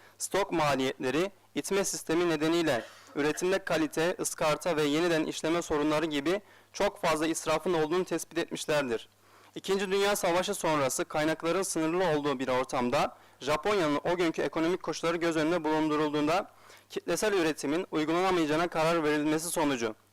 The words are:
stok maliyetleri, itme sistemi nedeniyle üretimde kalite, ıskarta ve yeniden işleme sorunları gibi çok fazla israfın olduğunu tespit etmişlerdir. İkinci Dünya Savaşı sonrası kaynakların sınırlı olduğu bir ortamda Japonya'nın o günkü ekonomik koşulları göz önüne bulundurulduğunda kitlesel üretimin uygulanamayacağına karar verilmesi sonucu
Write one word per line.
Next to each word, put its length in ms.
stok 340
maliyetleri, 800
itme 280
sistemi 460
nedeniyle 540
üretimde 500
kalite, 540
ıskarta 580
ve 60
yeniden 400
işleme 380
sorunları 440
gibi 360
çok 280
fazla 260
israfın 460
olduğunu 320
tespit 320
etmişlerdir. 720
İkinci 360
Dünya 240
Savaşı 380
sonrası 520
kaynakların 580
sınırlı 440
olduğu 320
bir 80
ortamda 720
Japonya'nın 640
o 140
günkü 240
ekonomik 420
koşulları 340
göz 200
önüne 260
bulundurulduğunda 880
kitlesel 440
üretimin 580
uygulanamayacağına 760
karar 360
verilmesi 460
sonucu 460